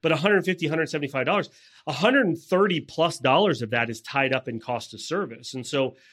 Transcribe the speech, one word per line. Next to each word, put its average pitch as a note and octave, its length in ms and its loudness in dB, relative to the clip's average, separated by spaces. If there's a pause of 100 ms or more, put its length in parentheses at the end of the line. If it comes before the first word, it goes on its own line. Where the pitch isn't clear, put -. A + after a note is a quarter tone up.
but D#3+ 100 2
a D#3+ 40 4
hundred F3+ 300 2
fifty, F3+ 220 -2
hundred D#3+ 220 -2
seventy-five C3+ 360 -4
dollars, F3 240 0 (380)
a D3+ 40 -6
hundred G3 460 2
thirty F#3 420 0
plus - 380 -2
dollars C3+ 460 4
of G#2+ 80 -6
that A#2 180 0
is A2+ 100 -8
tied C3+ 320 -2
up C3 160 -2
in A2+ 120 -8
cost A#2 340 -8
of G#2+ 80 -16
service. C3 540 -8
And B2+ 100 -8
so, - 300 -2 (180)